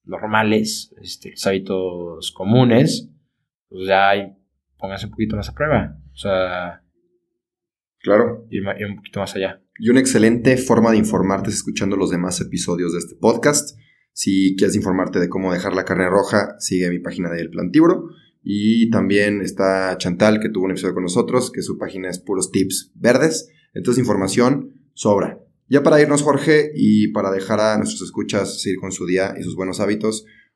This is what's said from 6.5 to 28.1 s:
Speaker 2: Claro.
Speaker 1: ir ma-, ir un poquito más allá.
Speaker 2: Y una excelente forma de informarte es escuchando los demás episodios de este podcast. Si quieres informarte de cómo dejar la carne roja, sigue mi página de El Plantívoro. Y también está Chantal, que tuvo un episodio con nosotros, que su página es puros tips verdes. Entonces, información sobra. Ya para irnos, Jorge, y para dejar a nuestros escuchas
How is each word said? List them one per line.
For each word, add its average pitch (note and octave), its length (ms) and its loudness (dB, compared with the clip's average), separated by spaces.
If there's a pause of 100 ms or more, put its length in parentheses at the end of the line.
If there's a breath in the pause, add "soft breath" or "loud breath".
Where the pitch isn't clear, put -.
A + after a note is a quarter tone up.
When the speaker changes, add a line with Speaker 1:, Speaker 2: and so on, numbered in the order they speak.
Speaker 2:
Claro. G#2+ 480 0
Speaker 1:
ir F#2+ 120 -6
ma-, G2 160 -6
ir G#2 80 -6
un G2+ 100 -10
poquito - 240 -12
más F#2+ 160 -6
allá. F#2+ 240 -6 (180)
Speaker 2:
Y A2+ 120 0
una C3 100 8
excelente A#2+ 560 4
forma A2+ 340 4
de A2 80 4
informarte G2 520 0
es G2+ 60 -6
escuchando G2 400 -4
los F#2 140 0
demás F2 300 -4
episodios F2 520 -2
de F2 60 -4
este - 180 -10
podcast. - 600 2 (340 soft breath)
Si F#2+ 440 2
quieres G2 200 2
informarte F#2 440 0
de F2 80 0
cómo F#2 240 -4
dejar F#2 220 -4
la F#2+ 100 -4
carne F#2 240 0
roja, G2 500 0
sigue F2+ 320 -2
mi F2 80 -4
página E2+ 320 -8
de E2+ 120 -6
El D#2+ 80 -8
Plantívoro. F2+ 580 2 (340 loud breath)
Y A2 480 2
también G2+ 520 0
está F#2+ 560 -2
Chantal, G#2+ 420 2
que G#2+ 80 -2
tuvo G2+ 160 -2
un F#2 80 0
episodio F#2 220 -2
con F#2 80 -2
nosotros, A#2 500 0
que - 100 -8
su - 160 -8
página F#2 300 -8
es F2+ 100 -8
puros F#2+ 320 -4
tips - 440 -2
verdes. B2+ 560 0 (240 soft breath)
Entonces, B2 260 0
información A2 800 0 (140)
sobra. G#2 440 0 (300)
Ya C#3+ 140 4
para D3+ 180 6
irnos, C#3+ 220 2
Jorge, D3 520 2
y G#2+ 340 4
para G2 220 -2
dejar G2 300 -2
a G#2+ 160 2
nuestros G#2+ 260 -4
escuchas G2 600 -4